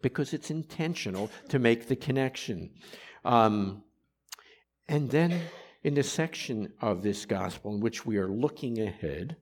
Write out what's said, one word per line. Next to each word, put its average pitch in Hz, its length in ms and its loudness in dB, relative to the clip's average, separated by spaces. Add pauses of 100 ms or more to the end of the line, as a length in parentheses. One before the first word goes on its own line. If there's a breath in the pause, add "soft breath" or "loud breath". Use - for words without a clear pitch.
because 135 320 0
it's 151 180 -6
intentional 156 760 -4 (200 loud breath)
to 139 100 2
make 117 300 4
the 131 80 2
connection. 131 720 -2 (540 loud breath)
Um, 107 580 4 (1040 loud breath)
and 147 240 0
then 170 300 4 (420 loud breath)
in 147 120 2
the 143 100 4
section 131 760 -2
of 98 220 2
this 104 240 0
gospel 95 480 -4
in 104 60 -2
which 113 260 -2
we 110 120 0
are 95 100 0
looking 120 520 -2
ahead 92 600 -4